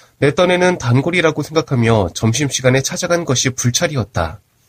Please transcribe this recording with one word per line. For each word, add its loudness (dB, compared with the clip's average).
내 0
딴에는 2
단골이라고 0
생각하며 0
점심시간에 0
찾아간 -2
것이 0
불찰이었다. -2